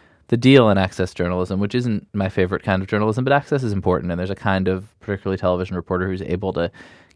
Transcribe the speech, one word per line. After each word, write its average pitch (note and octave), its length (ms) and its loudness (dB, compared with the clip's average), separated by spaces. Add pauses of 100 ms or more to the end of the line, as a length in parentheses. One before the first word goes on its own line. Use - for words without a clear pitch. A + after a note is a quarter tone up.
(280)
the A#2 80 2
deal B2 340 8
in G2 80 4
access F#2 360 -2
journalism, F2+ 460 -2
which G#2 140 -2
isn't B2 380 -4
my G2 160 -2
favorite F#2 360 -2
kind F#2+ 180 0
of F#2 60 -12
journalism, A2 340 0
but C3+ 100 0
access C#3+ 300 0
is A2 100 -2
important, F2+ 380 -2
and E2+ 80 -4
there's F#2 120 -4
a F#2+ 40 -8
kind F#2+ 320 0
of F#2+ 320 -4
particularly G2 380 -4
television F2+ 400 -2
reporter F#2 320 -4
who's F#2 140 -6
able F#2 300 -4
to E2+ 180 -4 (460)